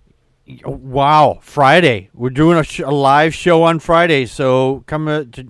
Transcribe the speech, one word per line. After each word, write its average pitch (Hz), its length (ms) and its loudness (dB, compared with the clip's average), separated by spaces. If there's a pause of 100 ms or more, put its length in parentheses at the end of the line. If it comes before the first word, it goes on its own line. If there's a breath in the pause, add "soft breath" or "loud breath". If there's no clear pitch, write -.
(640)
wow, 139 760 0
Friday. 139 720 0
We're 123 180 -8
doing 160 260 2
a 156 60 0
sh-, - 180 -10
a 139 100 -8
live 143 420 2
show 165 300 0
on 165 160 0
Friday, 165 460 0
so 131 600 -2
come, 156 220 -8
uh, 151 240 -4
to, 131 180 -20